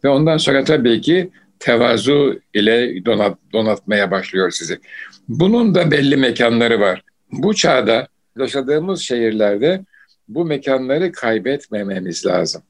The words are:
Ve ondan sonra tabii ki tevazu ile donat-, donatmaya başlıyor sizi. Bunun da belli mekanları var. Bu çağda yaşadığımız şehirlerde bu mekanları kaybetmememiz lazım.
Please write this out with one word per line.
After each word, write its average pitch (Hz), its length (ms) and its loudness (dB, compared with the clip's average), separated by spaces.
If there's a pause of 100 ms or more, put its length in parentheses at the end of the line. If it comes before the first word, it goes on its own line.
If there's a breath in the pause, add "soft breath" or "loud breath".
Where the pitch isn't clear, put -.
Ve 139 40 4
ondan 156 280 4
sonra 139 280 0
tabii 123 360 2
ki 175 300 0 (280 soft breath)
tevazu 120 800 2 (140)
ile 107 500 0
donat-, 104 340 0 (140)
donatmaya 104 580 -2
başlıyor 92 400 -2
sizi. 85 280 -8 (500 loud breath)
Bunun 190 460 2
da 170 160 2
belli 143 260 2
mekanları 117 640 2
var. 98 220 0 (300)
Bu 202 220 -2
çağda 123 540 2 (300)
yaşadığımız 139 640 -4
şehirlerde 113 840 0 (440 soft breath)
bu 143 160 -4
mekanları 139 680 -2
kaybetmememiz 104 1120 -4
lazım. 87 440 -2